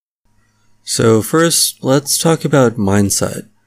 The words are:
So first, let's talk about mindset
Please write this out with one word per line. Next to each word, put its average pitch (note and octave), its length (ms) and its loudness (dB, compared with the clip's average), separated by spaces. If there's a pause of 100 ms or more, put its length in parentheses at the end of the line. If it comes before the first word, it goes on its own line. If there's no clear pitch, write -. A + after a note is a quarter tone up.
(840)
So A2+ 380 2
first, D#3+ 600 -2
let's C#3 360 0
talk E3 260 0
about C3+ 300 2
mindset G2+ 760 -2 (200)